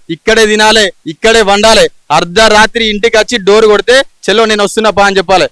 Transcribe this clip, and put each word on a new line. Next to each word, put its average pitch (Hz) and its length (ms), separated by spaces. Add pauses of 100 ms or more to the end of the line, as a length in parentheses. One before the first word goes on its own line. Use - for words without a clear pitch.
ఇక్కడే 220 360
తినాలి, 214 460 (160)
ఇక్కడే 226 340
వండాలి. 202 480 (220)
అర్ధరాత్రి 214 800
ఇంటికి 214 280
వచ్చి 214 200
డోర్ 202 280
కొడితే 214 340
"చెల్లో 226 460
నేను 214 180
వస్తున్నా 214 260
పా" 202 160
అని 196 120
చెప్పాలి. 180 340